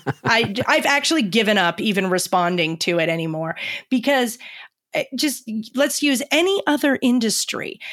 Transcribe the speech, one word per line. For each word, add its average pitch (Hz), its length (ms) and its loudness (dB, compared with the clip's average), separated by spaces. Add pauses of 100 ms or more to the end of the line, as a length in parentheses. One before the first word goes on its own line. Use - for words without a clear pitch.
(240)
I, 226 300 2 (120)
I've 311 200 2
actually 285 360 2
given 208 340 2
up 175 240 2
even 190 300 0
responding 175 680 0
to 170 200 0
it 160 100 2
anymore 160 480 -4 (340)
because, 254 480 0 (540)
eh, 160 120 -2 (100)
just 254 340 -4 (260)
let's 285 280 0
use 269 280 2
any 359 360 2
other 285 340 2
industry. - 800 0 (120)